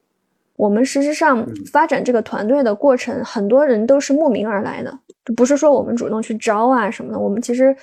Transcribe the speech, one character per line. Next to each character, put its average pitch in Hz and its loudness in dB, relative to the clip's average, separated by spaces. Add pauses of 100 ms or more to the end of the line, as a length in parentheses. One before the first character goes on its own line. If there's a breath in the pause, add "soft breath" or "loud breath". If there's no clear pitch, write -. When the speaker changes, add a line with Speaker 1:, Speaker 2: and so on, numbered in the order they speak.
(560)
Speaker 1:
我 208 0
们 208 2
实 277 0
质 294 0
上 302 0 (240)
发 302 2
展 262 -2
这 247 0
个 220 0
团 - -6
队 277 2
的 214 0
过 269 2
程， - -6
Speaker 2:
嗯。 - -6
Speaker 1:
很 202 -4
多 269 4
人 226 2
都 277 4
是 269 -2
慕 302 2
名 208 -2
而 208 -2
来 - -8
的， 262 -12 (240)
就 226 -6
不 240 2
是 277 4
说 294 4
我 226 4
们 226 -4
主 233 -4
动 220 -4
去 233 -8
招 226 0
啊 233 2
什 226 -10
么 214 -10
的， 202 -6
我 202 -2
们 202 -2
其 247 -4
实 262 4